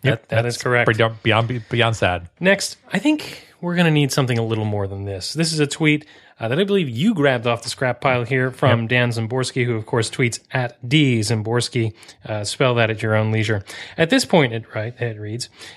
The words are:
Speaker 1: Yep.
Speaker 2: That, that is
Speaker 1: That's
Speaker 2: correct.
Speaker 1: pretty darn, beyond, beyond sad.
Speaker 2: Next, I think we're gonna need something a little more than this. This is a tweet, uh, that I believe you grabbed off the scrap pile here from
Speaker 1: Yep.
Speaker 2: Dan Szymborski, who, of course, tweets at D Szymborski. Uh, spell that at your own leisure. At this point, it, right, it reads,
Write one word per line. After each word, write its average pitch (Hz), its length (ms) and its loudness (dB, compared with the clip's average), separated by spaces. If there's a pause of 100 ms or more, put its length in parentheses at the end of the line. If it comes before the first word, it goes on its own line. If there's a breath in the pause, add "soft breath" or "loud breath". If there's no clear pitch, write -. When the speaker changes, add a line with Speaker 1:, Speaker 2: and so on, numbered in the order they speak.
Speaker 1:
Yep. 131 180 2
Speaker 2:
That, - 80 -20
that 117 160 2
is 120 100 -2
Speaker 1:
That's - 80 -10
Speaker 2:
correct. 123 220 2
Speaker 1:
pretty 113 140 2
darn, 113 240 2
beyond, 113 460 2
beyond 113 260 2
sad. 90 340 -2 (100)
Speaker 2:
Next, 196 380 0 (140)
I 196 80 0
think - 480 -2 (140)
we're 175 140 -4
gonna 175 160 4
need 147 200 2
something 127 260 0
a 113 60 0
little 110 220 -2
more 104 220 -2
than 98 180 -8
this. 98 280 -8
This 160 200 -2
is 156 60 -4
a 147 80 2
tweet, 151 380 0 (340 loud breath)
uh, 113 80 -6
that 127 120 -2
I 196 40 2
believe 196 260 0
you 147 240 0
grabbed 139 340 2
off 117 160 -2
the 117 60 -10
scrap 127 320 -4
pile 127 220 2
here 131 260 0
from 123 320 2
Speaker 1:
Yep. 113 80 -4
Speaker 2:
Dan 123 200 4
Szymborski, 120 560 -2
who, 120 100 -2
of 107 100 -6
course, 113 240 0
tweets 120 300 -2 (120)
at 123 360 -4
D 131 320 4
Szymborski. 113 760 -2 (320 loud breath)
Uh, 107 180 -6
spell 127 320 0
that 117 140 2
at 107 140 -4
your 110 120 0
own 110 160 2
leisure. 107 320 0 (340 loud breath)
At 165 120 2
this 262 160 2
point, 139 280 2
it, 113 200 -10
right, 113 280 -8
it 113 180 -6
reads, 107 300 -8 (280 loud breath)